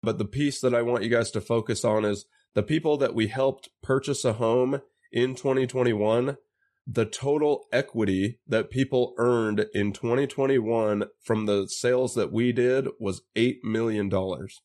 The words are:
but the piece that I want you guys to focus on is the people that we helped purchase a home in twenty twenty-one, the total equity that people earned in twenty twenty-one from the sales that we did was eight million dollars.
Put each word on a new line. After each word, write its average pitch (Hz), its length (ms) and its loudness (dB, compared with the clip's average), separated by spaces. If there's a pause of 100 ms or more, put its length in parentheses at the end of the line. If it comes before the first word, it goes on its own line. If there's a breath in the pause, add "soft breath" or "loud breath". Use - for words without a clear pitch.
but 107 160 -2
the 107 80 -2
piece 139 360 -4
that 123 120 2
I 120 80 2
want 117 220 0
you 113 60 -2
guys 117 220 2
to 104 100 -4
focus 113 440 -2
on 107 200 2
is 104 200 -2 (280)
the 104 100 0
people 151 340 0
that 139 160 0
we 113 140 2
helped 135 420 -2 (140)
purchase 135 420 0
a 117 80 2
home 127 480 2 (300 soft breath)
in 127 240 0
twenty 131 320 0
twenty-one, 120 720 0 (500)
the 113 180 0
total 147 680 0
equity 104 760 0
that 110 240 0
people 127 460 0
earned 113 560 2
in 104 180 0
twenty 123 360 0
twenty-one 113 760 0 (180)
from 107 220 -6
the 101 220 0
sales 127 480 0
that 98 160 -2
we 120 200 2
did 127 360 2 (120)
was 98 220 -6 (140)
eight 120 280 0
million 110 460 0
dollars. 95 560 -4